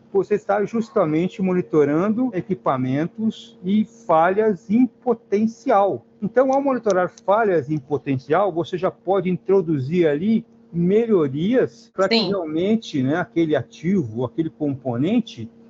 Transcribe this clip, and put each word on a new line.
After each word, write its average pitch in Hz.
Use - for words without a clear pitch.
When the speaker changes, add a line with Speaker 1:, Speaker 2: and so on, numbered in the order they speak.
Speaker 1:
você 196
está 202
justamente 185
monitorando 180
equipamentos 165
e 208
falhas 185
em 240
potencial. 220
Então, 262
ao 277
monitorar 226
falhas 190
em 151
potencial, 147
você 170
já 170
pode 185
introduzir 170
ali 180
melhorias 180
pra 190
que 226
Speaker 2:
Sim. 196
Speaker 1:
realmente, 180
né, 135
aquele 165
ativo, 131
aquele 160
componente, 135